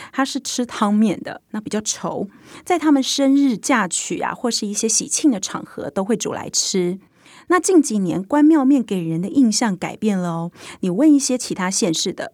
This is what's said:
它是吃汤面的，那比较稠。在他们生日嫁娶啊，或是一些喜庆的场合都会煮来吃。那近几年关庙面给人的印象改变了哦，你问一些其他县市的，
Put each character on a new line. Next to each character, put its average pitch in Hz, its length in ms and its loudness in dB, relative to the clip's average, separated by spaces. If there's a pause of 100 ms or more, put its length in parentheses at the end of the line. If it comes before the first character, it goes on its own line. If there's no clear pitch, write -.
(120)
它 269 140 -2
是 269 120 -4
吃 - 280 -6
汤 208 280 -2
面 214 300 2
的， - 180 -14 (100)
那 214 100 -8
比 - 80 -12
较 208 100 -4
稠。 180 480 -6 (380)
在 359 120 0
他 302 140 2
们 277 100 4
生 269 320 0
日 277 240 4
嫁 220 300 0
娶 - 320 -6
啊， - 140 -4
或 - 180 -4
是 214 160 -4
一 202 60 -6
些 220 160 -2
喜 - 180 -2
庆 - 240 0
的 196 80 0
场 - 260 -6
合 - 240 -10
都 196 140 -2
会 208 140 0
煮 - 160 -6
来 - 160 -8
吃。 180 500 -2 (500)
那 359 120 4
近 370 200 4
几 214 180 0
年 175 220 0
关 294 220 2
庙 302 220 6
面 269 180 4
给 185 180 -2
人 165 200 -2
的 196 80 -4
印 262 200 4
象 208 280 0
改 156 180 -8
变 208 220 0
了 180 120 -2
哦， 165 220 -4 (300)
你 185 80 0
问 277 240 4
一 285 40 6
些 254 200 0
其 - 180 -6
他 185 160 -4
县 185 220 0
市 175 180 -4
的， - 220 -10